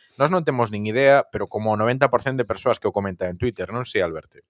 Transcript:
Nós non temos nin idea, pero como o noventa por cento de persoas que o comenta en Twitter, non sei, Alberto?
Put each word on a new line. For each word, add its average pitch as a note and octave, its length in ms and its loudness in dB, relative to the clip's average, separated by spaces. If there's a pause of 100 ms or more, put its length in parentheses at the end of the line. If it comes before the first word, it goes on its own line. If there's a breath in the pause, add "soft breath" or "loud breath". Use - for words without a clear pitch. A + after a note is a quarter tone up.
(180 soft breath)
Nós D3+ 160 2
non F3+ 80 2
temos B2 320 0
nin G#2 160 -4
idea, C3+ 400 6
pero G2+ 180 -4
como A2 220 -4
o G#2+ 80 2
noventa B2+ 320 2
por A#2+ 160 0
cento C3 160 -2
de - 80 -2
persoas A2+ 320 0
que G#2 80 0
o - 60 -4
comenta F#2+ 340 -4
en F2+ 80 -8
Twitter, F#2+ 320 -4
non A#2 160 -6
sei, G2+ 160 -2
Alberto? E2 480 -6